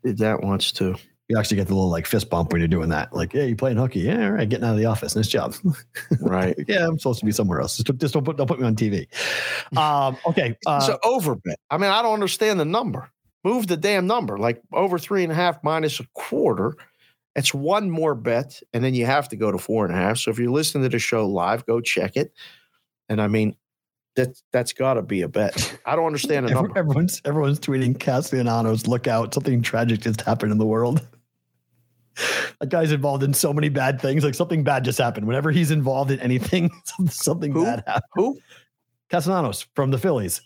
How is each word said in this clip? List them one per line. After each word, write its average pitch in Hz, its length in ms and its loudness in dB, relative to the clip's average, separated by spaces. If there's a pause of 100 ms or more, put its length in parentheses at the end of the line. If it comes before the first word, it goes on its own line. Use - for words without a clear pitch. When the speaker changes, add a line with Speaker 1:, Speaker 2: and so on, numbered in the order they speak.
Speaker 1:
Did 104 140 -2
that 110 240 2
once 98 280 0
too. 92 260 -2 (320)
Speaker 2:
You 113 100 2
actually 104 200 0
get 95 100 0
the 98 60 0
little, 95 160 4
like, 82 160 -2
fist 110 220 0
bump 85 220 0
when 85 100 2
you're 85 60 2
doing 80 220 2
that. 76 260 -2
Like, 85 180 -2
"Yeah, 143 120 0
you 120 100 0
playing 107 220 0
hooky? 123 240 0
Yeah, 214 240 0
all 202 80 2
right, 120 160 0
getting 123 160 -2
out 117 80 2
of 107 60 2
the 110 80 2
office. 113 280 -2
Nice 110 140 0
job." - 260 -2 (340)
<laughs> - 320 -2
Speaker 1:
Right. 185 360 0 (100)
Speaker 2:
"Yeah, 180 220 2
I'm 160 100 0
supposed 123 220 -2
to - 40 -6
be 107 60 2
somewhere 95 300 0
else. - 160 -4
Just, 123 240 -2
just 147 140 0
don't 143 100 2
put, 147 120 -2
don't 139 120 0
put 127 100 0
me 127 80 0
on 110 80 4
T 107 140 0
V." 98 180 -2 (720)
Um, 143 400 2 (100)
okay. 139 340 0
Speaker 1:
<laughs> - 60 -6
It's 143 220 2
Speaker 2:
Uh, 156 60 2
Speaker 1:
an - 40 -6 (100)
overbet. 139 460 -2 (160)
I 147 80 0
mean, 196 100 2
I 214 140 2
don't 220 120 2
understand 208 440 0
the 151 60 2
number. 190 480 -2 (320)
Move 214 240 0
the 175 80 0
damn 190 320 0
number. 170 300 -2
Like, 117 220 -2 (120)
over 180 260 0
three 190 240 -2
and 165 80 -2
a 156 60 -2
half 170 260 0
minus 156 380 0
a 123 140 -12
quarter. 113 600 0 (600)
It's 139 180 0
one 180 360 0
more 156 260 0
bet, 117 440 -4 (120)
and 117 100 -2
then 131 120 0
you 120 120 2
have 139 220 2
to 107 80 -10
go 107 160 0
to 95 60 -2
four 107 280 0
and 85 80 -2
a - 20 0
half. 98 220 2
So 110 140 -2
if 107 80 -4
you're 120 100 0
listening 147 320 0
to 131 60 2
the 120 100 0
show 110 300 0
live, 101 360 0
go 117 160 0
check - 360 -2
it. - 160 -2 (760)
And 107 140 0
I 104 60 0
mean, 107 260 2 (600)
that, 127 200 0 (160)
that's 123 200 0
gotta 131 300 0
be 92 200 -2
a 82 60 -2
bet. - 580 -2
I 131 80 0
don't 165 120 2
understand 143 420 0
the - 20 0
Speaker 2:
Every-, 131 140 2
Speaker 1:
number. 196 160 -2
Speaker 2:
everyone's, 160 440 0
everyone's 143 360 0
tweeting, 131 400 0
"Castellanos, 117 880 0
look 120 180 0
out. 113 260 0
Something 127 300 0
tragic 113 380 0
just 110 220 -2
happened 107 280 0
in 107 80 2
the 110 80 4
world." 117 460 2
<laughs> - 40 -20 (1400)
That 139 100 -6
guy's 160 240 2
involved 139 300 0
in 139 100 2
so 143 220 2
many 151 160 0
bad 135 300 0
things. 139 240 2
Like, 135 100 0
something 170 280 0
bad 135 220 2
just 123 140 0
happened. 113 280 0
Whenever 139 240 0
he's 151 200 4
involved 135 400 2
in 131 100 0
anything, 127 500 2 (200)
<laughs> 185 180 0
something 147 440 -2
Speaker 1:
Who? 160 120 2
Speaker 2:
bad 226 220 -2
happened. - 160 -2 (120)
Speaker 1:
Who? 240 240 0 (720)
Speaker 2:
Castellanos 165 640 0
from 135 160 0
the 131 80 0
Phillies. 117 480 0